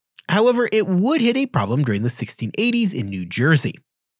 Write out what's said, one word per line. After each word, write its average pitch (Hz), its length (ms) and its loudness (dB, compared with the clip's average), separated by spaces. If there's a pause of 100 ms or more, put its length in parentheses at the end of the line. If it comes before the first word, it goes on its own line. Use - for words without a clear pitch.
(300)
However, 233 420 2
it 214 140 2
would 214 340 2
hit 240 160 2
a 262 120 0
problem 120 360 0
during 107 200 0
the 120 80 0
sixteen - 440 -4
eighties 233 380 0
in 101 160 -4
New 92 160 -6
Jersey. 127 480 2 (460)